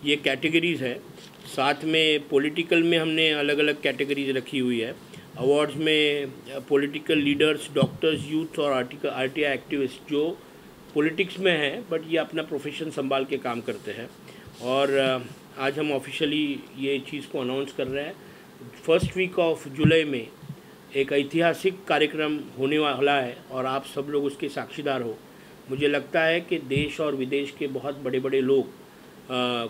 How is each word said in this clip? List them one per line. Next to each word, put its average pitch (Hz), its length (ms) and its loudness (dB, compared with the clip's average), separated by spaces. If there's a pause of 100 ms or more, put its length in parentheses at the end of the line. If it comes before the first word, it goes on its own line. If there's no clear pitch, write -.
ये 147 120 4
categories 156 640 0
है। 127 180 -4 (460)
साथ 139 280 0 (100)
में 156 440 2
political 160 540 2
में 170 160 4
हमने 160 320 2
अलग-अलग 147 500 2
categories 139 500 0
रखी 131 280 -2
हुई 123 220 0
है। 120 140 -4 (440)
Awards 143 380 2
में, 151 480 2
अ, 131 340 -12 (100)
political 143 500 2
leaders, 147 560 2
doctors, 147 540 2
यूथ 156 300 -2
और 143 140 2
आर्टिक-, 127 340 -2
आरटीआई 135 480 0
एक्टिविस्ट 131 560 -4
जो 156 280 0 (560)
politics 160 440 0
में 180 200 4
हैं, 165 300 -2
but 165 200 -2
ये 160 100 0
अपना 156 240 -2
profession 151 480 -6
संभाल 135 340 -2
के 139 120 -4
काम 120 240 -4
करते 107 300 -8
हैं। 113 200 -10 (520)
और, 135 320 2
अ, 131 240 4 (400)
आज 139 200 -2
हम 151 140 0
officially 143 680 -2 (180)
ये 139 200 -2
चीज़ 139 280 -10
को 147 140 -6
announce 131 320 -4
कर 135 140 -4
रहे 139 180 -4
हैं। 175 100 -10 (720)
First 175 300 4
week 185 180 0
of 165 340 2
July 156 360 6
में 123 240 -4 (680)
एक 139 160 2
ऐतिहासिक 165 720 2
कार्यक्रम 151 560 2 (180)
होने 139 200 2
वाला 143 420 4
है 123 160 -4 (140)
और 131 160 -4
आप 135 180 -2
सब 139 240 -6
लोग 143 160 0
उसके 139 240 -4
साक्षीदार 135 540 -4
हो। 110 160 -6 (520)
मुझे 139 180 2
लगता 143 340 2
है 165 180 4
कि 175 180 -2
देश 143 420 -2
और 147 140 0
विदेश 139 440 -2
के 147 80 -4
बहुत 135 320 -6
बड़े-बड़े 135 420 0
लोग, 131 260 4
अ, - 1040 -4